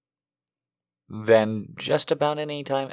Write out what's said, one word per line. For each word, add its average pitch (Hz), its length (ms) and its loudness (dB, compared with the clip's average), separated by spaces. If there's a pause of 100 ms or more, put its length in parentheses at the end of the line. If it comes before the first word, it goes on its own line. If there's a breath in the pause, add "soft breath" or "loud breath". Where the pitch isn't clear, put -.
(1080)
than 110 600 4 (100)
just - 320 -2
about 147 280 0
any 147 260 -8
time. 135 280 -4